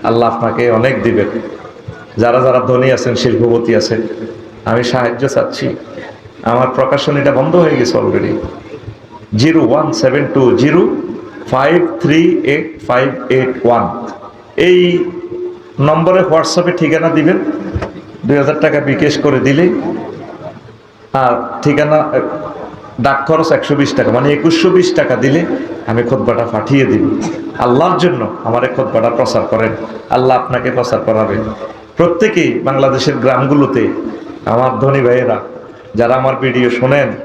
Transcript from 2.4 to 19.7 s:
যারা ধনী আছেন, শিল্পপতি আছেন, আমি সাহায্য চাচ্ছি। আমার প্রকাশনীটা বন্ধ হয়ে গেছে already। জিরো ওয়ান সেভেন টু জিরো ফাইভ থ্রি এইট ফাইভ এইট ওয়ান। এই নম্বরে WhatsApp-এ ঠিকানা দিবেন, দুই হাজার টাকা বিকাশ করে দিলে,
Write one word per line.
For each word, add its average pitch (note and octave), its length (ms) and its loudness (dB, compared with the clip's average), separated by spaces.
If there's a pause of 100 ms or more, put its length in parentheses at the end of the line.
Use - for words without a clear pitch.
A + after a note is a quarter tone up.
যারা B2+ 180 4
ধনী B2+ 320 2
আছেন, A#2+ 240 0
শিল্পপতি A#2 600 2
আছেন, A2 260 0 (640)
আমি A#2 180 0
সাহায্য B2 440 -2
চাচ্ছি। - 480 -2 (680)
আমার B2 320 2
প্রকাশনীটা C#3 560 0
বন্ধ C#3+ 240 2
হয়ে E3 220 4
গেছে - 200 0
already। - 380 0 (1000)
জিরো C#3+ 340 4
ওয়ান D3+ 220 0
সেভেন C3+ 420 0
টু B2+ 240 4
জিরো D#3 300 4 (640)
ফাইভ D#3 360 2 (140)
থ্রি E3 420 4
এইট - 440 -4
ফাইভ C3 220 2 (200)
এইট C3 360 0
ওয়ান। A#2+ 420 0 (480)
এই F3+ 560 2 (680)
নম্বরে E3 420 2
WhatsApp-এ F3 560 0
ঠিকানা D#3+ 320 2
দিবেন, D#3 280 2 (880)
দুই C#3 120 2
হাজার C#3+ 220 0
টাকা D3 200 2
বিকাশ C#3 380 0
করে C#3+ 220 2
দিলে, C#3 300 2 (1400)